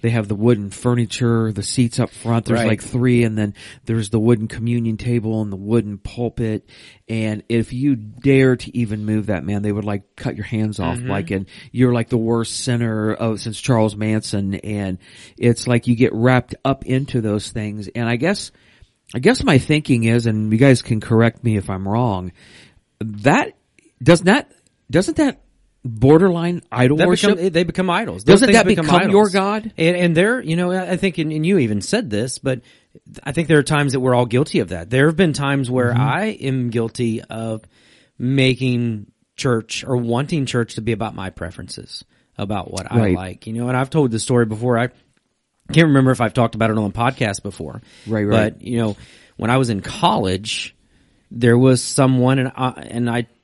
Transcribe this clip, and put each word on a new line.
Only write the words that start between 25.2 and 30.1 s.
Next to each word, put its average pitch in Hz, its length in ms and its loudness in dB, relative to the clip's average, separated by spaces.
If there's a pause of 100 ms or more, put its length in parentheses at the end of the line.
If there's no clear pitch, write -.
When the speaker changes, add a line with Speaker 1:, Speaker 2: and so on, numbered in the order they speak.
Speaker 1:
borderline 165 760 4 (100)
idol 127 260 2
Speaker 2:
That 180 100 4
Speaker 1:
worship? 180 300 2
Speaker 2:
become, 180 140 -2
they 165 120 2
become 185 260 -2
idols. 170 340 -4
Those 190 180 8
Speaker 1:
Doesn't 262 60 4
Speaker 2:
things 202 100 6
Speaker 1:
that 202 100 4
Speaker 2:
become 165 180 2
Speaker 1:
become 175 260 2
your 202 100 6
Speaker 2:
idols. 202 120 2
Speaker 1:
God? 208 440 -2
Speaker 2:
And, 170 200 2
and 175 200 2